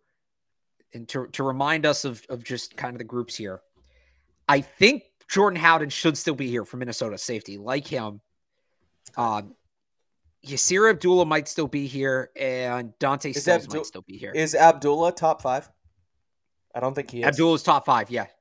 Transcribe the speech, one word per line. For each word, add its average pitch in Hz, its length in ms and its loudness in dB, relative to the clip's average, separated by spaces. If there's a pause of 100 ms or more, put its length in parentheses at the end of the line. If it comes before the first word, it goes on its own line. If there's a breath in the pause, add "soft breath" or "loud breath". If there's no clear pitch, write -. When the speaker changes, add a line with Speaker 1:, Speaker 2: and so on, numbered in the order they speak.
(960)
Speaker 1:
and 117 140 -16
to, 127 200 -8
to - 140 -8
remind 139 420 -2
us 147 200 2
of, 123 260 -8
of 123 120 -8
just - 340 -10
kind 123 180 -8
of 123 40 -12
the 120 60 -12
groups 120 320 -6
here, 95 240 -10 (880)
I 143 120 4
think 220 420 2 (260)
Jordan 190 300 2
Howden 160 320 4
should 151 260 0
still 160 180 -2
be 131 140 -6
here 117 160 -4
for - 140 -14
Minnesota 117 400 -6
safety. 104 400 -8
Like 131 280 -4
him, 110 340 -8 (960)
um, 107 380 -4 (920)
Yasir 180 420 2
Abdullah 180 380 4
might 156 220 0
still 156 180 -4
be 143 200 -4
here, 131 500 -2
and 123 640 -4
Dante 139 300 0
Speaker 2:
Is 143 120 -4
Speaker 1:
Stills 170 220 2
Speaker 2:
Abdu-, 151 140 -8
Speaker 1:
might 151 80 -8
still 92 200 -16
be 95 100 -18
here. - 160 -12
Speaker 2:
is 156 220 -2
Abdullah 156 580 6
top 160 300 -2
five? 131 260 -4 (1040)
I 120 60 -6
don't 131 140 -2
think 143 160 -8
he 120 120 -8
is. 131 40 0
Speaker 1:
Abdullah's 156 380 4
top 147 220 4
five, 113 240 2
yeah, 113 160 -4 (140)